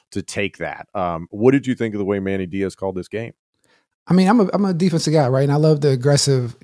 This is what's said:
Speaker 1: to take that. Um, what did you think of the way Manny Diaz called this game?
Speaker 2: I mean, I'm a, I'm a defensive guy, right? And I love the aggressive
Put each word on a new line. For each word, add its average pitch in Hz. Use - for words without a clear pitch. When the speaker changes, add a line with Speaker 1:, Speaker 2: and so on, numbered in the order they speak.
Speaker 1:
to 95
take -
that. 76
Um, 87
what 110
did 135
you 127
think 113
of 104
the 101
way 101
Manny 95
Diaz 95
called 95
this 90
game? 110
Speaker 2:
I 165
mean, 185
I'm 233
a, 185
I'm 196
a 190
defensive 160
guy, 151
right? 135
And 143
I 143
love 151
the 147
aggressive 131